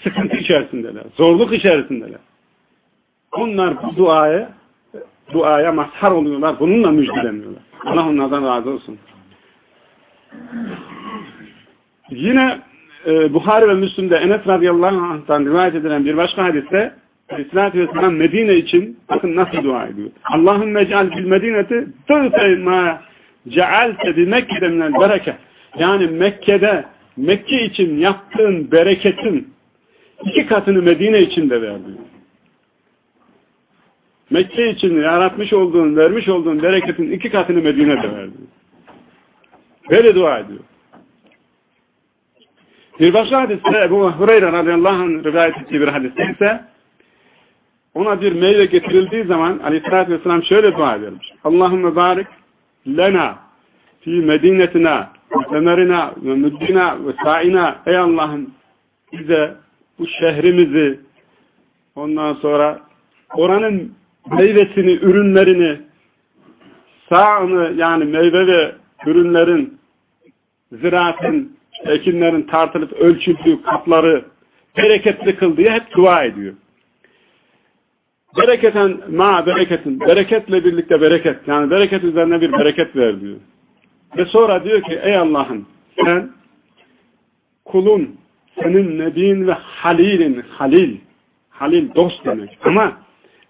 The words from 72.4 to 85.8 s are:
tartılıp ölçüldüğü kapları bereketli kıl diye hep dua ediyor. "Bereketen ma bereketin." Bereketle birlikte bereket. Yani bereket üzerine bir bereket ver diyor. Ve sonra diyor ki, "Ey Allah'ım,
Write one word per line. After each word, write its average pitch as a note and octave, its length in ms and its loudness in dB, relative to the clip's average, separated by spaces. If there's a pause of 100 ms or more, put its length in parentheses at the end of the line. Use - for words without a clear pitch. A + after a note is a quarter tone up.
tartılıp D#3+ 500 -2
ölçüldüğü E3 720 0
kapları D#3+ 640 0 (520)
bereketli G3+ 600 0
kıl E3+ 200 -2
diye G3 140 2
hep A3+ 260 -6
dua F3 280 4
ediyor. G2+ 300 -8 (1800)
"Bereketen G#3 640 2 (100)
ma F3 360 2
bereketin." E3+ 540 -2
Bereketle F#3+ 640 0
birlikte E3+ 360 2
bereket. D#3 480 0
Yani D3 220 0
bereket F#3+ 340 0
üzerine E3+ 360 0
bir E3 120 0
bereket D3+ 440 0
ver A2 240 0
diyor. G2+ 160 -14 (800)
Ve F3 80 0
sonra G#3+ 400 2
diyor G3+ 180 0
ki, E3+ 200 -10
"Ey G3+ 140 0
Allah'ım, C#3 500 -2 (380)